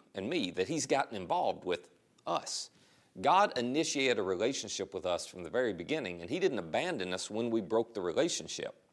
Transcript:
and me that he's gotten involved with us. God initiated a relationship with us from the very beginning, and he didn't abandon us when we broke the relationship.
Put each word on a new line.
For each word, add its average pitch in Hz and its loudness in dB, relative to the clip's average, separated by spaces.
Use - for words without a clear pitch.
and 98 -4
me 135 -2
that 92 0
he's 151 -2
gotten 139 0
involved 110 0
with 87 -2
us. - -4
God 185 6
initiated 131 2
a 107 2
relationship 98 0
with 90 -4
us 90 0
from - -12
the 82 -8
very 117 2
beginning, 90 -4
and 85 -10
he 139 -2
didn't 156 2
abandon 95 -2
us - -4
when 113 -2
we 113 0
broke 110 0
the 98 -4
relationship. 87 -2